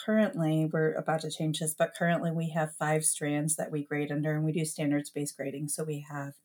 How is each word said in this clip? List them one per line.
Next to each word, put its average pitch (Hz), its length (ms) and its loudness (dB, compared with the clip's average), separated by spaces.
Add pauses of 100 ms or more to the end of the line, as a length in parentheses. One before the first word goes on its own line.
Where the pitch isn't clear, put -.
currently, 160 640 4
we're 156 220 2
about 160 280 0
to 156 100 -6
change 156 280 -2
this, 156 180 -2
but 165 200 2
currently 170 340 2
we 165 180 -2
have 156 260 -2
five 156 300 2
strands 147 500 0
that 156 160 -4
we 147 140 -2
grade 147 260 -2
under, 151 240 2
and 156 80 0
we 156 80 2
do 156 140 0
standards-based 147 720 -2
grading. 139 320 -4
So 165 140 -2
we 147 260 -4
have 143 240 -6 (120)